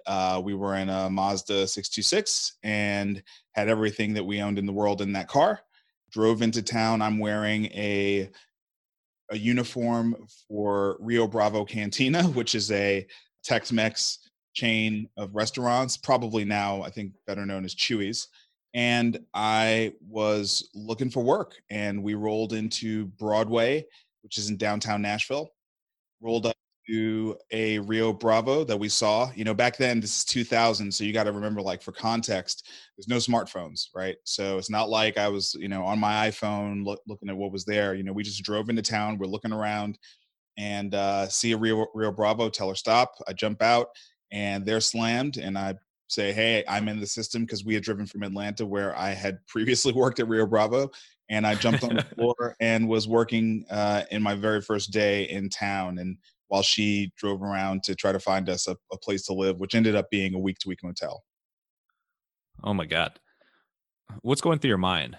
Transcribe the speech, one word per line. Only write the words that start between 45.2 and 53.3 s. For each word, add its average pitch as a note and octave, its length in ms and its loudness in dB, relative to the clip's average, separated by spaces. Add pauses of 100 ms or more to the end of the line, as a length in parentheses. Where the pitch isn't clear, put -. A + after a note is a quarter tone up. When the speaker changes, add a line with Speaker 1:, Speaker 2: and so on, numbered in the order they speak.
Speaker 1:
and F#2+ 180 -6
I G2 200 -2 (320)
say, G2+ 240 0
"Hey, A2 360 4
I'm G#2 200 0
in G#2+ 120 -4
the G2+ 60 -6
system," A2+ 400 -4
'cause G2+ 180 -6
we A2 120 0
had G2+ 80 0
driven G#2 240 -4
from G#2 160 -8
Atlanta, G2+ 420 -4
where G2 320 -2
I F#2+ 140 -2
had F#2+ 320 -4
<laughs> - 40 -20
previously A#2+ 460 2
worked B2+ 260 4
at A#2 80 0
Rio A2 200 4
Bravo, A2+ 420 4 (400)
and G#2+ 160 2
I G#2+ 80 4
jumped A#2 300 2
on A#2 120 0
the A#2+ 80 2
Speaker 2:
<laughs> - 120 -18
Speaker 1:
floor A#2+ 440 0
and A2+ 300 4
was A2 180 2
working, A2+ 600 2